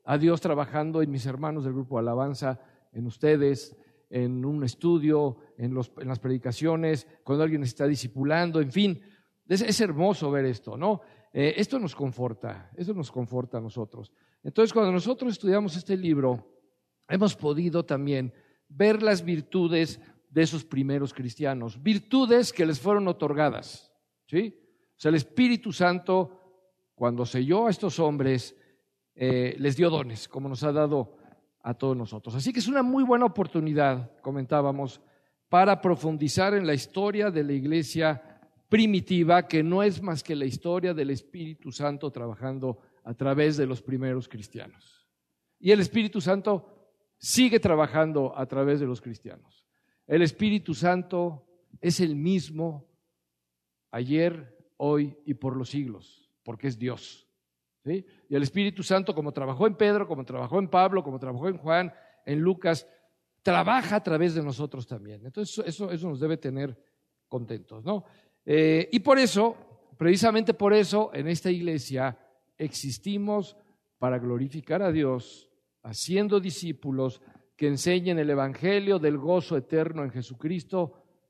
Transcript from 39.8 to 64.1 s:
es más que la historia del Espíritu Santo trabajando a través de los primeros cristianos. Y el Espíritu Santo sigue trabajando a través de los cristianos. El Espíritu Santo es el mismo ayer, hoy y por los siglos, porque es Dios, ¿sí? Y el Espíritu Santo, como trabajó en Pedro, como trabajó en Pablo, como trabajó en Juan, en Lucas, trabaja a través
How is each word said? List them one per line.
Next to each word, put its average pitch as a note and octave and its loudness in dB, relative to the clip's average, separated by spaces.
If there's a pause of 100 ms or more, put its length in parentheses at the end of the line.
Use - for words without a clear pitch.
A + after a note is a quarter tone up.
es F3+ 0
más E3+ -6
que D#3+ -6
la C#3 -2
historia F3 -2
del C#3 -2
Espíritu D#3 -10
Santo C#3+ -4
trabajando B2+ -8 (240)
a A#2+ -10
través D3 2
de C#3+ 2
los B2+ -4
primeros C3 -4
cristianos. - -18 (500)
Y F3+ 4
el G#3 8
Espíritu G#3 0
Santo G3 -2 (240)
sigue A#3 4
trabajando D3+ 2
a C3 -4
través C#3 0
de C#3+ -2
los B2 -4
cristianos. - -16 (380)
El D#3 4
Espíritu F#3+ 0
Santo F3 -2 (340)
es E3+ 0
el D#3+ 2
mismo D#3 -2 (1040)
ayer, D3 -2 (220)
hoy D3 0
y D3 -4
por C3 -4
los B2+ -6
siglos, B2 -10 (120)
porque A#2+ -8
es A#2+ -4
Dios, - -10 (560)
¿sí? F#3 -6 (240)
Y C#3+ -4
el C#3+ 0
Espíritu G3 -2
Santo, F#3+ 0
como D3 -6
trabajó C3+ -2
en G#3+ 2
Pedro, G#3 2
como C#3+ -6
trabajó B2+ -4
en F#3+ -4
Pablo, F#3 4
como C3+ -8
trabajó C3 -6
en F3+ -6
Juan, D#3+ 0 (340)
en D3 -2
Lucas, F3 0 (540)
trabaja F#3+ 2
a G#3 0
través E3 0